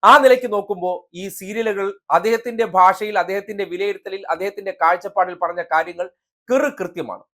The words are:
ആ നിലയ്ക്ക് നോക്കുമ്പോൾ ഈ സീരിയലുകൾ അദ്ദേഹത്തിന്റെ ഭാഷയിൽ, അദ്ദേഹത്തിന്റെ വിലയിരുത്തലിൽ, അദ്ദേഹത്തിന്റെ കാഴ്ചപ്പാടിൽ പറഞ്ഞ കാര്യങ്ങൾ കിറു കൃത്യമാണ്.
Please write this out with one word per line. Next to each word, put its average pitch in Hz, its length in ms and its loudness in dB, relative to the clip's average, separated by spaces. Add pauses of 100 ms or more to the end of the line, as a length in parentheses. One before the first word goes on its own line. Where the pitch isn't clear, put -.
ആ 240 140 10
നിലയ്ക്ക് 254 360 4
നോക്കുമ്പോൾ 185 640 -6
ഈ 190 100 -10
സീരിയലുകൾ 202 720 -6 (120)
അദ്ദേഹത്തിന്റെ 226 540 0
ഭാഷയിൽ, 190 540 4
അദ്ദേഹത്തിന്റെ 196 440 -4
വിലയിരുത്തലിൽ, 190 640 -6
അദ്ദേഹത്തിന്റെ 190 520 -6
കാഴ്ചപ്പാടിൽ 180 540 0
പറഞ്ഞ 175 260 -4
കാര്യങ്ങൾ 170 460 -4 (420)
കിറു 277 200 2
കൃത്യമാണ്. 151 540 -10 (100)